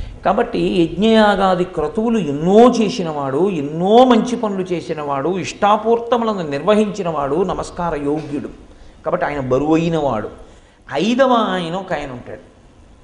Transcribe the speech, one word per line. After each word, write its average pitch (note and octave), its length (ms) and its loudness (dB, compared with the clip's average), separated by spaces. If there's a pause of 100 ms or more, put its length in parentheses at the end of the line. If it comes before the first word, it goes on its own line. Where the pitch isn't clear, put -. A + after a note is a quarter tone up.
(240)
కాబట్టి G#3 340 0
యజ్ఞయాగాది F#3+ 1080 2
క్రతువులు F3+ 540 -2
ఎన్నో F3+ 520 4
చేసినవాడు, E3 800 -2
ఎన్నో F3 540 4
మంచి A#3+ 320 4
పనులు G3 260 -4
చేసినవాడు, D#3 760 -4
ఇష్టాపూర్తములను G#3+ 1120 0
నిర్వహించినవాడు E3+ 920 0
నమస్కార E3 520 -4
యోగ్యుడు. D3 540 -4 (560)
కాబట్టి E3 220 -2
ఆయన C#3+ 140 -4
బరువైనవాడు. C#3+ 880 0 (640)
ఐదవ A#3 400 2
ఆయన F#3 420 -2
ఒక F#3 180 -6
ఆయన D3 180 -6
ఉంటాడు, A#2+ 300 -16 (640)